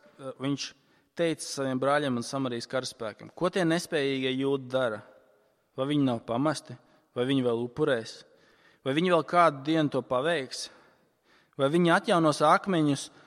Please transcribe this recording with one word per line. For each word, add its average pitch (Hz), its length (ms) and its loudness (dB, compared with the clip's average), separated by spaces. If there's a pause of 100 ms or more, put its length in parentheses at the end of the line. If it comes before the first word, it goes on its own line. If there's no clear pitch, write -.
(420)
viņš 139 300 -4 (460)
teica 165 280 -2
saviem 131 360 -4
brāļiem 139 360 2
un 117 80 -6
Samarijas 123 440 -6
karaspēkam: 113 680 -8
"Ko 175 140 -2
tie 190 180 -2
nespējīgie 139 640 -2 (100)
jūdi 135 300 -2
dara? 120 300 -2 (720)
Vai 131 160 -2
viņi 147 140 4
nav 120 220 0
pamesti? 131 480 -2 (400)
Vai 123 100 0
viņi 135 200 2
vēl 117 200 0
upurēs? 120 580 -2 (600)
Vai 135 100 -2
viņi 175 200 2
vēl 160 140 4
kādu 160 360 4
dienu 156 260 2
to 131 120 -2
paveiks? 135 680 -2 (880)
Vai 139 120 2
viņi 170 240 4
atjaunos 170 480 2
akmeņus 156 680 2 (180)